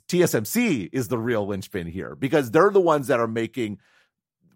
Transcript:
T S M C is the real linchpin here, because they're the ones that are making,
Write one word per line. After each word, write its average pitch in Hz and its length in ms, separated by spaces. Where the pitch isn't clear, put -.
T 175 140
S 156 140
M 110 100
C 165 480
is 123 140
the 120 100
real 110 300
linchpin 95 400
here, 80 280
because 135 360
they're 170 180
the 202 100
ones 151 280
that 127 120
are 117 80
making, 110 520